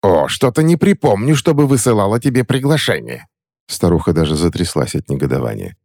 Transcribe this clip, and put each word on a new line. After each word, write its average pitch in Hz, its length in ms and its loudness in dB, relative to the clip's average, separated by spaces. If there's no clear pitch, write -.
О, 82 260 2
что-то 127 360 0
не 165 120 4
припомню, 143 600 2
чтобы 147 320 2
высылала 117 520 2
тебе 127 240 0
приглашение. 120 840 -2
Старуха 85 460 0
даже 78 220 0
затряслась 80 600 -2
от 76 140 -6
негодования. 62 760 -4